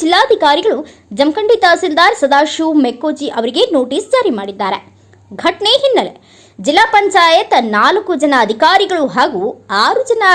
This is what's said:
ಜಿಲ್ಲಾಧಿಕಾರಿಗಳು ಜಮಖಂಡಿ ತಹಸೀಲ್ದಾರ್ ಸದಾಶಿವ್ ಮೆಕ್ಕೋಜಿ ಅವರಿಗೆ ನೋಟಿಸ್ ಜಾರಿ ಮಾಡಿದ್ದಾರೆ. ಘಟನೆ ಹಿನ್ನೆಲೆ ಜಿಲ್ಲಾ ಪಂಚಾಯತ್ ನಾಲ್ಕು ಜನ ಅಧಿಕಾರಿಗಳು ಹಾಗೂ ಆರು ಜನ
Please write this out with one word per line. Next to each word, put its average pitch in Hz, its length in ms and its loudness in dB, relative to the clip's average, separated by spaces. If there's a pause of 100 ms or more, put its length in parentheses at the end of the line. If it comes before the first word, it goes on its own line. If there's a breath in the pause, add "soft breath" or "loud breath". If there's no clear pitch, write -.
ಜಿಲ್ಲಾಧಿಕಾರಿಗಳು 339 760 0 (400 loud breath)
ಜಮಖಂಡಿ 415 460 0
ತಹಸೀಲ್ದಾರ್ 349 580 2
ಸದಾಶಿವ್ 302 640 0
ಮೆಕ್ಕೋಜಿ 294 420 -6 (100)
ಅವರಿಗೆ 254 260 -2 (120)
ನೋಟಿಸ್ 262 380 -4
ಜಾರಿ 453 260 0
ಮಾಡಿದ್ದಾರೆ. 196 400 -6 (640 soft breath)
ಘಟನೆ 403 300 0 (100)
ಹಿನ್ನೆಲೆ 359 300 0 (520 soft breath)
ಜಿಲ್ಲಾ 359 200 4 (100)
ಪಂಚಾಯತ್ 370 580 2 (240)
ನಾಲ್ಕು 359 340 0 (120)
ಜನ 285 100 0 (120)
ಅಧಿಕಾರಿಗಳು 339 580 0 (140)
ಹಾಗೂ 247 260 -2 (400)
ಆರು 440 260 0
ಜನ 440 140 0 (100)